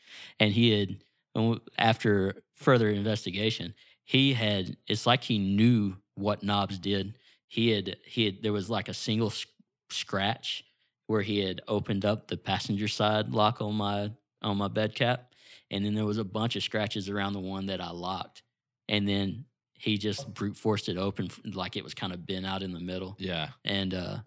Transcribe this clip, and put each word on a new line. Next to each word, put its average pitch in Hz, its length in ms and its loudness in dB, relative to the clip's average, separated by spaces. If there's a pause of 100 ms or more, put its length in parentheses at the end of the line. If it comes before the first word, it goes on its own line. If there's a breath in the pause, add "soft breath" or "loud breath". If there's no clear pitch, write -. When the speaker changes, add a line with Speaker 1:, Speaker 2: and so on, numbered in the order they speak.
(380 loud breath)
Speaker 1:
And 104 140 4
he 110 260 6
had, 98 120 0
and 101 100 -8 (540)
w-, - 80 -4 (180)
after 101 640 4 (120)
further 117 340 6
investigation, 104 840 -2 (300 soft breath)
he 135 300 4
had, 104 420 0 (120)
it's 107 180 0
like 123 180 4
he 113 160 0
knew 101 560 4 (200)
what 101 280 -2
Knobs 98 340 0
did. 98 400 -2 (300 soft breath)
He 117 220 2
had, 98 260 0 (100)
he 113 200 0
had, 95 180 -2
there 107 80 2
was, 101 180 -2
like, 107 200 -2
a 104 40 -8
single 110 360 0
s-, - 160 -8 (440)
scratch - 760 -4 (440)
where 110 140 2
he 104 180 0
had 92 280 -2
opened 101 380 0
up 104 220 0
the 92 100 -6
passenger 101 520 -2
side 107 440 2
lock 110 280 4
on 104 140 -2
my, 101 360 0 (300)
on 104 160 0
my 101 100 0
bed 107 280 0
cap. 123 380 -2 (360 loud breath)
And 98 160 -2
then 104 80 0
there 107 120 0
was 104 120 0
a 113 80 -2
bunch 107 320 -2
of 92 60 -4
scratches 104 460 -2
around 101 240 -2
the 98 60 -4
one 95 280 -4
that 92 120 -4
I 87 120 -8
locked. 90 520 -8 (460)
And 104 180 2
then 98 380 0 (280)
he 107 240 -2
just 104 360 -4
brute 101 240 -6
forced 104 320 -2
it 90 80 -4
open, 98 280 -2
f-, 95 300 -10
like 92 200 -6
it 92 80 -6
was - 100 -12
kinda 92 240 -8
bent 92 280 -6
out 95 160 -4
in 95 100 -6
the 85 80 -8
middle. 92 400 -8
Speaker 2:
Yeah. 82 300 -4 (160)
Speaker 1:
And, 98 280 0
uh, 92 340 -4